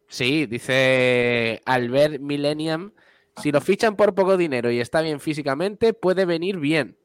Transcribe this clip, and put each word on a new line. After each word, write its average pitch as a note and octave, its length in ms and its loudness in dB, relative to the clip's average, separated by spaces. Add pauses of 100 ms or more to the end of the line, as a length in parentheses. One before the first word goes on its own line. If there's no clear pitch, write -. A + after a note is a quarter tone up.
Sí, C#3 380 0
dice B2 1160 2
Albert B2+ 560 0
Millennium, D3+ 720 -4 (440)
"Si - 160 -4
lo C#3+ 100 2
fichan G#3+ 340 0
por G#3 180 2
poco F#3+ 220 2
dinero C3 340 0
y A#2+ 100 0
está D#3+ 200 -2
bien D#3 200 -4
físicamente, D#3+ 760 -2
puede F#3 320 0
venir F3 320 -2
bien D3 460 -2